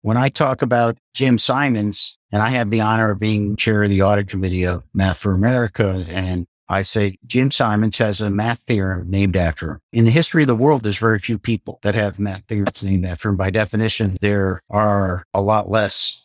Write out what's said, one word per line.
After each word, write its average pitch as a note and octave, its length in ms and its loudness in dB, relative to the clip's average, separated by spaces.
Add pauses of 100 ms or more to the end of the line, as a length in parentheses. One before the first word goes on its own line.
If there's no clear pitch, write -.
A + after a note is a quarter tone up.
When A2 160 0
I C3+ 120 2
talk C3+ 320 -2
about A#2+ 360 2 (160)
Jim C3 240 2
Simons, A#2+ 800 -2 (140)
and G#2+ 100 2
I A2 80 2
have A#2+ 220 0
the A2 100 2
honor A2 300 2
of G2 80 -4
being G#2 360 0
chair G#2 280 2
of G#2 60 2
the G2 120 4
audit G2+ 260 2
committee F#2 380 -2
of F2+ 280 -4
Math F#2+ 260 2
for G2+ 120 0
America, G#2 800 0
and F2+ 360 -4 (220)
I G2 140 -2
say, G2+ 440 -2
"Jim C3 260 0
Simons G#2+ 480 0
has G#2+ 200 0
a G#2+ 100 -2
math G#2+ 320 -2
theorem F#2+ 480 -2
named F#2+ 280 2
after E2 340 -2
him." D2 80 -12 (140)
In A#2 120 4
the A2+ 60 6
history D#3 320 2
of C#3 40 2
the B2 80 2
world, C3 280 2
there's G#2 140 -2
very A2+ 220 2
few G#2+ 200 -6
people - 440 -6
that G2+ 120 0
have G2+ 240 -2
math G2+ 280 -6
theorems G#2 360 -4
named F#2+ 220 0
after F2+ 240 -4
him. G2 80 0
By F#2+ 120 0
definition, G#2+ 680 -2
there G2 400 0 (100)
are G2+ 540 0 (100)
a G2+ 80 0
lot G2+ 280 0
less - 560 -2